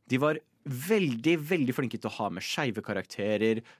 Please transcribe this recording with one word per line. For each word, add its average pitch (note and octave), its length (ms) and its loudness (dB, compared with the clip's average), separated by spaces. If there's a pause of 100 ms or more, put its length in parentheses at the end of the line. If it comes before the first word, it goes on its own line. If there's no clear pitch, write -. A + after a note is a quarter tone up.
De B2+ 120 2
var D3+ 180 2 (300)
veldig, D3+ 760 2
veldig D3 320 0
flinke A#2+ 260 -4
til G#2+ 120 -4
å - 80 -8
ha G#2 100 0
med F2 140 -6
skeive A#2 420 -2
karakterer, G#2+ 800 0 (180)